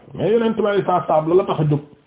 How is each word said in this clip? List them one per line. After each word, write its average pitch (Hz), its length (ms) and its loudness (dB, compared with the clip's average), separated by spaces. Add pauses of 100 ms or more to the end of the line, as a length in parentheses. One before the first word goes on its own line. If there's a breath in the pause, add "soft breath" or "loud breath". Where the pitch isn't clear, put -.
(140)
Mais 160 160 -2
Yonent 226 260 0
bi 214 60 -2
sallallahu 202 180 0
alayhi - 80 -2
wa 180 180 0
sallam 156 220 0
la 170 60 2
la 190 100 2
tax 156 160 -2
a 156 40 2
jóg, 147 160 0 (260)